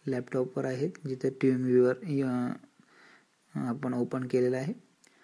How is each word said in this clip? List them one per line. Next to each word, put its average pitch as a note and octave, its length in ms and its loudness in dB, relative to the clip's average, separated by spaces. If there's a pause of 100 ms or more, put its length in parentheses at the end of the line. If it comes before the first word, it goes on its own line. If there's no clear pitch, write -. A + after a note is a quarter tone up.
लॅपटॉपवर B2+ 580 -2
आहे, C3 240 -2
जिथे C3+ 420 -4
टीम B2+ 340 2
व्ह्यूअर, B2+ 320 6 (280)
अ, B2 280 -2 (1040)
आपण B2+ 360 -2
open B2 320 -2
केलेलं B2 300 2
आहे. C#3+ 180 -4 (500)